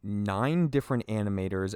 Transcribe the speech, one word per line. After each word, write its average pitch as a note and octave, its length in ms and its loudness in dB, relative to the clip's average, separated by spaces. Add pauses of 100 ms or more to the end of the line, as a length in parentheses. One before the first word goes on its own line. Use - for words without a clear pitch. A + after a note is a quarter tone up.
nine G#2 640 0
different C3+ 400 0
animators G2 680 0